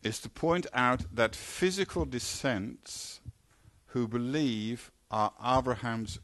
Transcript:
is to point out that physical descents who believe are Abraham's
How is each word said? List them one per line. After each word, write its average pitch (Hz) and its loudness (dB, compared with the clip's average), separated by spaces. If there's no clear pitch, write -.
is 110 0
to 117 -12
point 165 2
out 123 4
that 113 4
physical 185 0
descents - -4
who 120 0
believe 120 -2
are 107 2
Abraham's 120 0